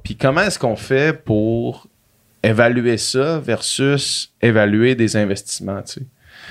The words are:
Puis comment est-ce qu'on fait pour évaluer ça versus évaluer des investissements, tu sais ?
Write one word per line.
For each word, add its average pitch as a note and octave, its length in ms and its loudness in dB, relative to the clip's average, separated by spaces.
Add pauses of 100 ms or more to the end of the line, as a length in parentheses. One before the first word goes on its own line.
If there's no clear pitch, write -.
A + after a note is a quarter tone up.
Puis A2 140 -10
comment C#3 240 2
est-ce G3+ 180 -2
qu'on A#2 160 0
fait C#3 380 0
pour A#2 760 -2 (560)
évaluer A#2 540 4
ça D3+ 420 -2
versus - 1000 -2
évaluer A2 540 4
des A2+ 200 0
investissements, G2 640 -4
tu - 120 -16
sais ? - 80 -14 (500)